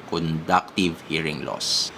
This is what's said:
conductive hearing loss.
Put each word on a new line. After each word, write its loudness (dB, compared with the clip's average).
conductive 2
hearing -2
loss. -2